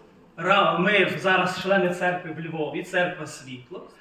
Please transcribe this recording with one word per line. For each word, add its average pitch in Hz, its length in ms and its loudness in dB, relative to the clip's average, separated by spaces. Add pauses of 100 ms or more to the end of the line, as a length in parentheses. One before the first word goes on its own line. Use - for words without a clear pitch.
(360)
Ра-, 180 420 2
ми 196 340 4 (100)
зараз 180 400 2
члени 185 320 2
церкви 175 440 -4
в - 20 -10
Львові, 156 420 -4
церква 175 440 -2
Світло. 131 600 -16 (140)